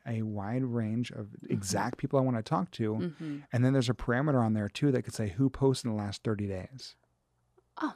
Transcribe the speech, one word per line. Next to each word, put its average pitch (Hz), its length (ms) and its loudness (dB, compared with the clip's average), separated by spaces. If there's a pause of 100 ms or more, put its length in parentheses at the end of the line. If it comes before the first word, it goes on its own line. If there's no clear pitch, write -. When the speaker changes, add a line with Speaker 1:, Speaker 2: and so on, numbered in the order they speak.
Speaker 1:
a 113 180 -2
wide 110 420 -2
range 117 480 -2
of 107 140 -8
Speaker 2:
Mm-hmm. - 260 -8
Speaker 1:
exact 113 460 0
people 139 200 0
I 131 40 6
wanna 123 200 2
talk 170 300 -2
to. 110 220 0
Speaker 2:
Mm-hmm. 156 420 -4 (160)
Speaker 1:
And 123 120 4
then 131 80 6
there's 127 160 4
a 120 60 0
parameter 127 500 2
on 110 100 4
there 104 140 0
too 147 220 2
that 123 120 2
could - 120 -10
say 110 140 -2
who 131 200 2
posted 131 400 2
in 107 80 0
the 104 60 -2
last 101 220 -6
thirty 104 240 0
days. 95 480 -8 (840)
Speaker 2:
Oh 302 160 -2